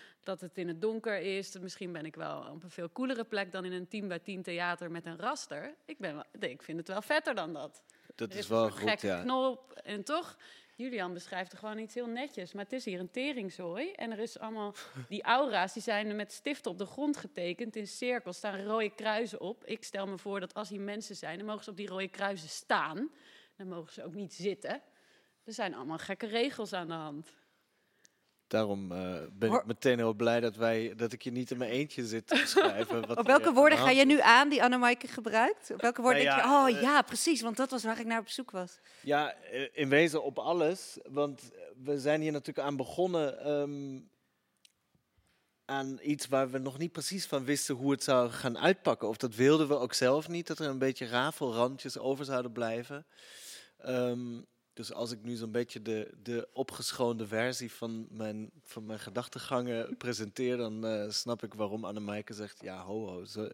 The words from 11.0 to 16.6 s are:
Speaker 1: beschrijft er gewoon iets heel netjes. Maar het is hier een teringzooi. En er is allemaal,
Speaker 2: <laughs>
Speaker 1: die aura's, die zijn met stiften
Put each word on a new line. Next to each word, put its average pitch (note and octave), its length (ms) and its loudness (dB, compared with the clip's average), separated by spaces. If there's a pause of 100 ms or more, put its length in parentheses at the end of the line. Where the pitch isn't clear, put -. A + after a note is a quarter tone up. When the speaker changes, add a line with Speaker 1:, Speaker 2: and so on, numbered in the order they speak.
Speaker 1:
beschrijft F3+ 400 -8
er F3+ 60 -20
gewoon G#3+ 200 -10
iets A3 160 -10
heel A#3+ 140 -4
netjes. A#3 440 -8
Maar G3+ 120 -10
het - 80 -10
is C4 120 -6
hier F#3 160 -6
een F#3 100 -8
teringzooi. B3 800 -6
En A#3 200 -8
er G3+ 60 -8
is A#3 200 -8
allemaal, G#3+ 360 -6 (200)
Speaker 2:
<laughs> B2+ 140 -12
Speaker 1:
die G#3 140 -6
aura's, A3 500 2
die A3 100 -8
zijn G#3+ 340 0
met G#3 160 -6
stiften - 380 -4